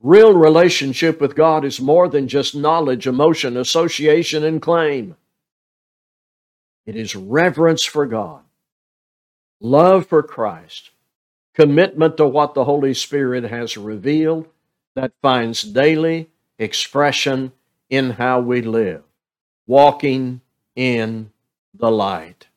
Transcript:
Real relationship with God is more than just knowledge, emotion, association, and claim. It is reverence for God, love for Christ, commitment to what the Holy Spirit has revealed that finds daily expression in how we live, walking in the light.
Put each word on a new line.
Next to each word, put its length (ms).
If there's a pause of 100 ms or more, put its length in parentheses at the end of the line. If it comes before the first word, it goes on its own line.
Real 320
relationship 840
with 140
God 300
is 160
more 280
than 200
just 260
knowledge, 520
emotion, 500
association, 880
and 160
claim. 560 (1700)
It 80
is 220
reverence 680
for 220
God, 360 (1160)
love 460
for 160
Christ, 680 (600)
commitment 680
to 100
what 260
the 100
Holy 300
Spirit 500
has 320
revealed 680 (480)
that 260
finds 420
daily 680 (300)
expression 920 (400)
in 200
how 300
we 220
live, 400 (640)
walking 720 (360)
in 540 (440)
the 160
light. 560 (100)